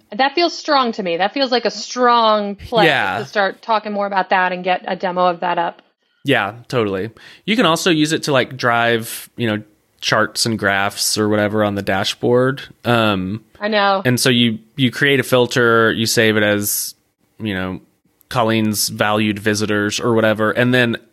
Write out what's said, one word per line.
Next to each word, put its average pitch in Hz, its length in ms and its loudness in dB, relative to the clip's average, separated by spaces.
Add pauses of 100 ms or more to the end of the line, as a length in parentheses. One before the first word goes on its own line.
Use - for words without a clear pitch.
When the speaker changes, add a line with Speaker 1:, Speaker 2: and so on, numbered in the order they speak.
(120)
Speaker 1:
That 277 240 0
feels 349 220 0
strong 262 360 0
to 208 100 -8
me. 170 140 -2
That 196 160 -2
feels 269 180 -2
like 240 140 0
a 202 60 0
strong 220 840 0
play 214 300 0
Speaker 2:
Yeah. 110 340 0
Speaker 1:
to 131 60 -6
start - 360 -2
talking 214 320 -2
more 202 140 -2
about 196 220 -2
that 185 220 2
and 180 120 -6
get 180 240 0
a 185 80 -4
demo 180 320 0
of 170 140 0
that 175 160 -2
up. 175 240 -4 (420)
Speaker 2:
Yeah, 113 320 0 (120)
totally. 107 440 -2 (340)
You 214 100 0
can 226 100 4
also 170 260 2
use 151 200 2
it 156 120 -2
to, 156 80 -2
like, 131 260 0
drive, 117 800 0
you 117 100 -2
know, 107 140 -2 (400)
charts - 440 0
and 113 140 0
graphs 101 580 0
or 107 120 2
whatever 104 340 0
on 101 120 0
the 101 60 -4
dashboard. 120 840 0 (200)
Um, 107 600 0 (160)
Speaker 1:
I 208 80 -6
know. 202 360 2
Speaker 2:
and 127 160 0
so 131 100 2
you, 120 300 2 (160)
you 127 160 0
create 139 280 2
a 120 40 0
filter, 117 720 2
you 110 120 -2
save 110 320 2
it 107 60 2
as, 104 520 -2 (440)
you 107 140 -6
know, 92 280 -6 (480)
Colleen's 110 600 0
valued 107 500 0
visitors 104 600 -2
or 120 160 0
whatever. 107 360 2
And 123 220 2
then 120 240 2 (160)